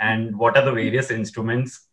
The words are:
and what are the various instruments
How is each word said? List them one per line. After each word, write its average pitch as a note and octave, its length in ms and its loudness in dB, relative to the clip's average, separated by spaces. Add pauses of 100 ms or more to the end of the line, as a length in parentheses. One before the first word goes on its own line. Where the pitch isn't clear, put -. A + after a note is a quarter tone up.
and A2 360 -2
what A#2 200 4
are C#3 80 6
the C3+ 60 2
various A#2 400 0
instruments A2+ 800 -4